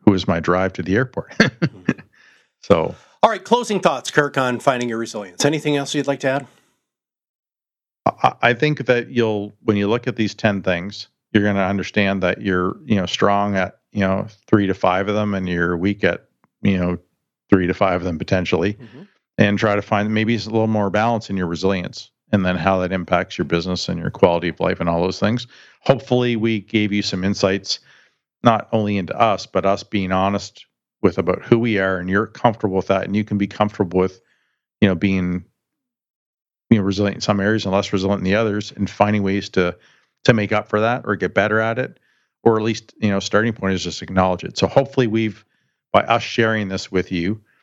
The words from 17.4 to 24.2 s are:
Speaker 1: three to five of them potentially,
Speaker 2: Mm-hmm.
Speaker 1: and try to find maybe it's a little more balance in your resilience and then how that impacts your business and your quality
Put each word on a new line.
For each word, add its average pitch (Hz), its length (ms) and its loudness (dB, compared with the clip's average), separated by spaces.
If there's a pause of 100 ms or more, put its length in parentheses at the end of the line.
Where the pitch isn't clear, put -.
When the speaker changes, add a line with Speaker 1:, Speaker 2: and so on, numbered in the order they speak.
Speaker 1:
three 92 160 6
to 90 80 0
five 92 260 0
of 87 40 -6
them 85 140 -4
potentially, 90 560 0
Speaker 2:
Mm-hmm. 127 280 -20 (360)
Speaker 1:
and 104 200 2
try 104 160 2
to 101 80 0
find 107 300 -2
maybe 110 220 0
it's 104 120 -4
a 110 40 -10
little 110 160 2
more 107 240 0
balance 107 400 0
in 98 60 -4
your 92 100 0
resilience 90 640 -4 (220)
and 98 120 2
then 90 120 0
how 92 240 2
that 90 120 -2
impacts 90 460 -2
your 90 60 -2
business 87 440 -2
and 90 120 -4
your 85 100 -4
quality 87 380 2